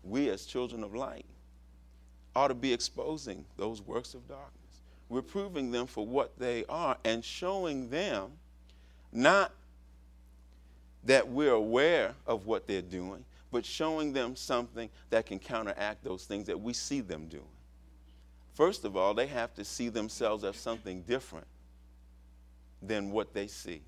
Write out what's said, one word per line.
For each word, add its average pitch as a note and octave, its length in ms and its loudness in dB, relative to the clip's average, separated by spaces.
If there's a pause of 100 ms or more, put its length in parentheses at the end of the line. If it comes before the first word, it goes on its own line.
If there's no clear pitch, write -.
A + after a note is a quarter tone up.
We B2 260 0
as G3 160 -4
children A#2+ 380 -4
of G2+ 120 -10
light - 300 -8 (1080)
ought C3+ 140 6
to C3 60 2
be B2 180 0
exposing B2+ 720 -4 (120)
those G#2+ 240 -4
works A#2 340 -6
of B2 120 -18
darkness, - 560 -18 (260)
reproving C#3 600 -4
them A#2+ 160 0
for G#2+ 180 -6
what B2 320 0
they A#2+ 320 -2
are, D#3 360 0
and A2+ 200 2
showing F3 680 -4
them C3+ 420 -2 (800)
not E3+ 400 8 (1500)
that B2+ 240 8
we're C3+ 240 4
aware A#2 600 6 (140)
of A2 200 0
what A2 200 0
they're F#2+ 160 0
doing, F2+ 420 -8 (280)
but A#2+ 120 0
showing D#3 480 -2
them B2+ 220 -2
something A#2+ 560 -4 (200)
that A2+ 160 4
can G2 120 -6
counteract G#2+ 640 -4
those F#2 220 -6
things G2+ 220 -4
that F2+ 140 -2
we A#2+ 120 -4
see C#3+ 280 -4
them D#2+ 280 -8
doing. C#2+ 160 -14 (1120)
First F3+ 300 4
of F#2+ 120 -4
all, G2 180 4
they B2 140 2
have A#2+ 260 -4
to G#2+ 100 -8
see A#2+ 240 -4
themselves G#2+ 540 0
as G2 140 -2
something G2 460 -6
different A#2 440 -4 (1400)
than G2+ 300 -4
what G#2+ 200 0
they G2+ 140 -2
see. E2+ 420 -12